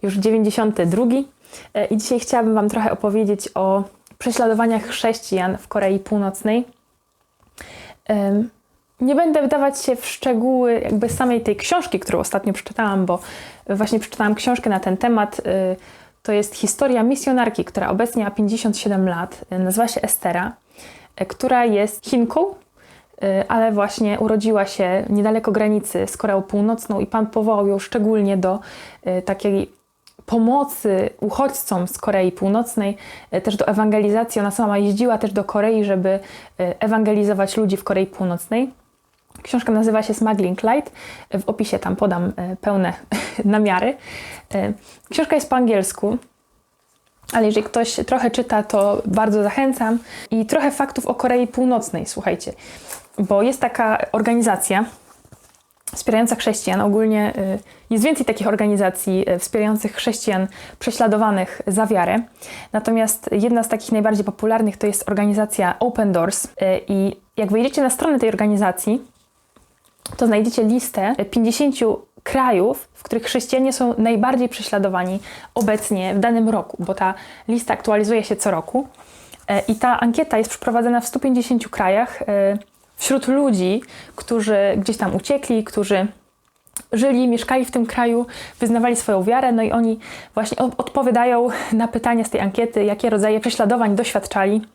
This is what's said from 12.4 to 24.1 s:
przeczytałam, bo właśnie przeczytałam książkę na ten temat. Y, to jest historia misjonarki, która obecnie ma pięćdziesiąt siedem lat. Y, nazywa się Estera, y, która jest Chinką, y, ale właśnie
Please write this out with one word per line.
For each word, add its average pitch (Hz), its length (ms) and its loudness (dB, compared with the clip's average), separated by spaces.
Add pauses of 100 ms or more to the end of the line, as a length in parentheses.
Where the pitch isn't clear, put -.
przeczytałam, 196 540 -2
bo 175 120 0 (480)
właśnie 214 320 0
przeczytałam 214 360 0
książkę 240 360 -2
na 190 100 0
ten 190 160 0
temat. 214 440 0
Y, 185 360 -2 (460)
to 220 100 -2
jest 208 220 0
historia 247 480 0
misjonarki, 247 640 0
która - 260 -4
obecnie 226 340 0
ma 202 60 -2
pięćdziesiąt 214 480 0
siedem 190 300 0
lat. 175 440 -6
Y, 185 60 -4
nazywa 190 300 2
się - 140 -2
Estera, 180 500 -2 (680)
y, 190 60 -2
która 254 380 2
jest 214 400 0
Chinką, 254 460 2
y, - 1000 -4
ale 226 240 2
właśnie 208 480 0